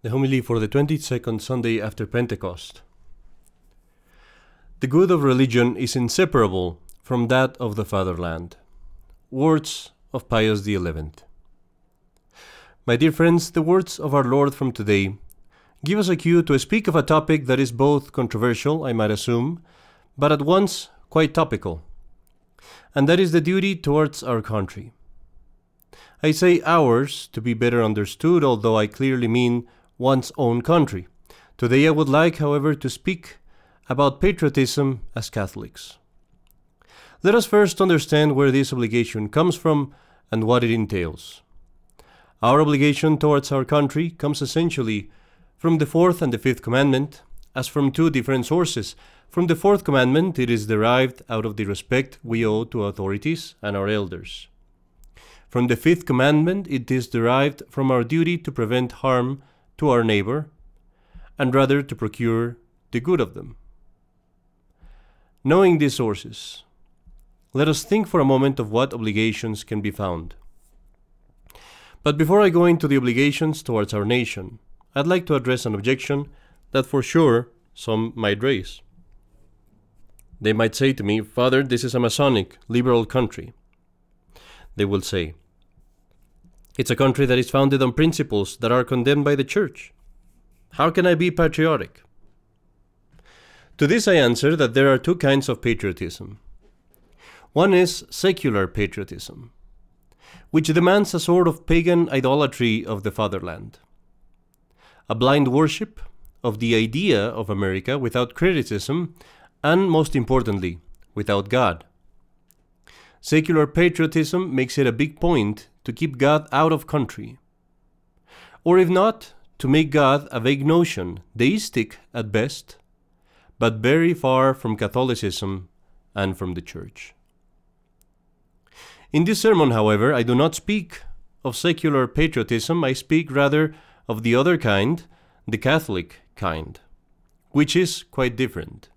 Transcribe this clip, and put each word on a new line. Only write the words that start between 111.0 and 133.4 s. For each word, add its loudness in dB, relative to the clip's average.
without -2
God. 0
Secular 2
patriotism 0
makes -2
it 2
a -4
big -4
point 0
to -8
keep -6
God 2
out 2
of -4
country, -6
or 4
if 4
not, 0
to -4
make 2
God 2
a -6
vague 0
notion, 0
deistic -2
at -8
best, -4
but -2
very 2
far 2
from -6
Catholicism -4
and -4
from -6
the -10
Church. -20
In 2
this 0
sermon, 4
however, 4
I 0
do 0
not 2
speak -6
of -6
secular 0
patriotism, -2
I -2
speak -2
rather 2